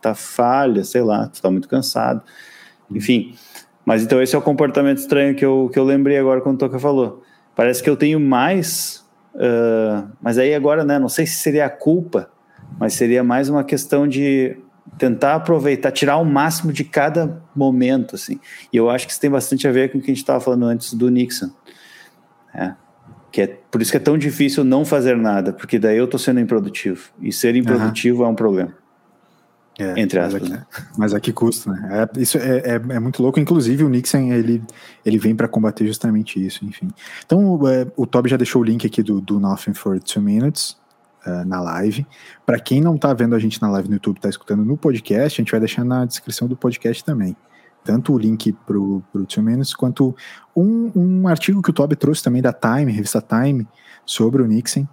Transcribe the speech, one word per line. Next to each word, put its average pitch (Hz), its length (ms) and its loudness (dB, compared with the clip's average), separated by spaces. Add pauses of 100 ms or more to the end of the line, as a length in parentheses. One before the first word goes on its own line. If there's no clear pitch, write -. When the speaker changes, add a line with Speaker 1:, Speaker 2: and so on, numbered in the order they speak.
Speaker 1:
tá 110 140 -2
falha, 120 680 0
sei 123 180 0
lá, 110 240 0
tu - 160 -16
tá 92 80 2
muito 95 180 -2
cansado. 127 540 -2 (680)
Enfim. 107 440 -2 (500)
Mas 110 180 2
então 127 200 4
esse 131 120 0
é 151 40 4
o 147 40 -2
comportamento 139 560 2
estranho 139 360 2
que 139 100 -2
eu, 135 280 2
que 139 60 2
eu 135 60 4
lembrei 139 320 4
agora 131 240 2
quando 135 140 0
o 127 40 -4
Toca 131 200 -2
falou. 131 440 0 (320)
Parece 123 280 2
que - 80 2
eu 139 60 2
tenho 156 240 2
mais, 151 840 0 (300)
ah, 113 720 0 (160)
mas 117 160 0
aí 139 160 4
agora, 147 300 2
né, 143 140 2
não 131 100 0
sei 160 180 -2
se 160 80 -6
seria 147 320 0
a - 40 -2
culpa, 165 600 -2 (480)
mas 110 160 -2
seria 123 300 2
mais 127 240 0
uma 143 160 0
questão 143 420 0
de 135 500 0 (420)
tentar 135 380 2
aproveitar, 151 540 2
tirar 139 280 2
o 170 60 2
máximo 156 480 0
de 147 120 -4
cada 156 580 0 (120)
momento, 127 600 2
assim. - 240 -10 (340)
E - 40 2
eu 117 140 4
acho 127 160 -2
que - 60 -10
isso - 80 -8
tem 147 100 2
bastante 135 360 0
a 135 60 2
ver 131 180 2
com 139 80 -4
o - 20 -2
que 131 100 -4
a 135 40 2
gente 127 100 -8
tava 131 160 0
falando 123 260 0
antes 117 280 -4
do 120 140 2
Nixon. 123 420 0 (1040)
É. - 200 -6 (560)
Que - 120 0
é, 98 40 2 (240)
por 113 100 0
isso 110 100 0
que - 60 0
é - 40 2
tão 151 180 2
difícil 143 440 0
não 135 220 4
fazer 131 320 2
nada, 101 360 0
porque - 260 -4
daí 107 180 4
eu 123 100 2
tô 127 120 -2
sendo 123 220 2
improdutivo. 101 680 -2 (100)
E 107 120 -6
ser 120 240 2
improdutivo 120 680 2
Speaker 2:
Aham. 117 60 2
Speaker 1:
é 113 40 0
um - 20 0
problema. 95 400 0 (1040)
Speaker 2:
É, 95 200 -6
Speaker 1:
Entre 95 220 0
Speaker 2:
mas 87 140 -2
Speaker 1:
aspas, 95 80 -4
Speaker 2:
a - 20 -8
que, 90 80 -6
Speaker 1:
né? - 140 -12 (320)
Speaker 2:
mas 104 160 0
a 104 60 -2
que 117 120 -4
custo, 113 380 -2
né? 98 440 -2
É, 131 60 -4
isso 127 160 -2
é, 127 220 0
é, 127 160 -2
é 117 260 -4
muito 127 220 -2
louco. 135 180 2
Inclusive, 143 440 2
o 147 40 2
Nixon, 127 420 0
ele, 117 320 0 (400)
ele 107 160 2
vem 107 160 2
pra 113 140 0
combater 107 380 0
justamente 107 580 -2
isso, - 220 -8
enfim. 107 220 -10 (360)
Então, 185 420 2
é, 127 200 2 (100)
o 123 100 0
Toby 123 220 2
já 131 80 2
deixou 123 240 2
o 117 40 2
link 113 220 0
aqui 110 160 -2
do, 101 160 0
do 101 220 -2
Nothing 98 320 -2
for 98 260 -4
Two - 240 -4
Minutes, 110 540 0 (480)
é, 90 200 -6
na 92 160 -4
live. 98 460 -2 (380)
Pra 120 140 2
quem 131 220 0
não 160 180 2
tá 139 160 2
vendo 120 200 2
a 117 40 4
gente 110 240 -2
na 107 80 0
live 98 180 -2
no 104 60 0
YouTube, 98 260 -2
tá - 80 -2
escutando 104 360 -2
no 131 120 0
podcast, 131 640 0
a - 20 2
gente 107 100 -2
vai 113 80 2
deixar 110 240 -2
na 127 200 0
descrição 123 440 -6
do 127 80 -4
podcast 120 460 -4
também. 107 340 -4 (480)
Tanto 120 280 0
o 127 60 2
link 110 340 0 (140)
pro, 98 360 -2 (100)
pro 98 140 -4
Two - 160 -4
Minutes, 123 320 -2
quanto 131 400 -2 (400)
um, 220 400 0
um 185 340 2
artigo 185 340 0
que - 80 0
o - 20 0
Toby 147 240 0
trouxe 147 260 0
também 127 200 0
da 120 100 2
Time, 123 400 0
revista 104 300 -2
Time, 123 440 0 (380)
sobre 127 380 0
o 120 40 2
Nixon 120 460 -2